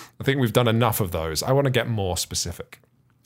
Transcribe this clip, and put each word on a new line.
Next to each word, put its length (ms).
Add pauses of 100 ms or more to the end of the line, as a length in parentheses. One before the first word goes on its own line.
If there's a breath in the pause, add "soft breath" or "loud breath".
(200 loud breath)
I 40
think 160
we've 140
done 140
enough 340
of 100
those. 320
I 80
wanna 200
get 180
more 280
specific. 600 (460)